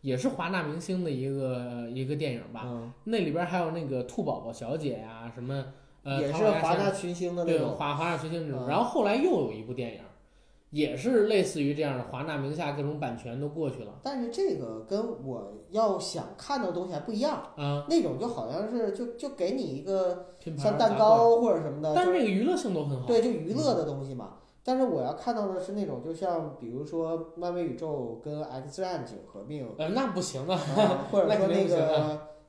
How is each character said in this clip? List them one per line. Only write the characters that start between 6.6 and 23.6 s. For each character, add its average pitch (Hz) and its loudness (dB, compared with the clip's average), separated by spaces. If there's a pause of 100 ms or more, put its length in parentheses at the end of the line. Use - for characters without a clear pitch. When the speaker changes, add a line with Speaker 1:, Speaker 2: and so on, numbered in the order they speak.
Speaker 2:
纳 196 4
群 175 -4
星 175 -2
的 175 0
那 165 4
种。 147 0
Speaker 1:
唐 - -
老 - -
鸭 - -
先 - -
生， - -
对， - -10
华， 143 0
华 165 0
纳 160 -2
群 156 -6
星 160 -4
那 139 -4
种。 123 -4
Speaker 2:
嗯。 - -
Speaker 1:
然 151 2
后 233 4
后 240 2
来 208 4
又 277 4
有 175 4
一 107 -8
部 123 -8
电 117 -6
影， - -14 (680)
也 151 0
是 214 6
类 214 6
似 151 0
于 143 2
这 156 -2
样 139 0
的， 120 -4
华 131 -8
纳 151 -4
名 139 -4
下 151 -2
各 143 -2
种 147 -2
版 123 -4
权 120 -8
都 147 -4
过 151 -2
去 113 -10
了。 101 -14
Speaker 2:
但 262 -4
是 233 -2
这 370 0
个 113 -6
跟 208 -4
我 107 -8 (180)
要 202 2
想 - -6
看 277 -4
的 185 0
东 175 -4
西 180 -8
还 147 -4
不 233 -8
一 214 -2
样。 294 -2
Speaker 1:
啊。 143 -2
Speaker 2:
那 311 6
种 135 -2
就 233 -4
好 120 -4
像 202 -4
是， 226 0
就， 240 -6
就 285 -8
给 202 -2
你 269 -2
一 143 -6
个 180 0 (120)
Speaker 1:
拼 160 -8
盘 143 0
儿 - 6
Speaker 2:
像 208 2
蛋 214 4
糕 233 8
或 226 4
者 165 2
什 151 -4
么 147 -6
的， 156 0
Speaker 1:
大 359 6
块 - -
儿。 - 4
但 - -
是 359 4
那 254 4
个 214 4
娱 190 2
乐 339 2
性 214 -2
都 151 0
很 135 -2
好。 - -6
Speaker 2:
就 233 4
是， 226 8
对， 240 2
就 160 -2
娱 170 -4
乐 277 2